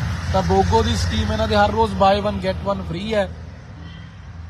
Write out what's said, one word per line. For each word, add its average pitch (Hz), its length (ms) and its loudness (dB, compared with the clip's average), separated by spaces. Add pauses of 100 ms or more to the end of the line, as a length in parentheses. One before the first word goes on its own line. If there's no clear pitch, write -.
(320)
ਤਾਂ 190 100 2
ਬੋਗੋ 190 400 4
ਦੀ 226 140 2
ਸਕੀਮ 220 360 0
ਇਹਨਾਂ 220 160 0
ਦੇ 214 80 2
ਹਰ 202 140 6
ਰੋਜ਼ 220 240 2
buy 196 300 4
one 208 120 -2
get 190 360 -4
one 190 180 -6
free 202 240 -4
ਹੈ। 185 220 -2 (1120)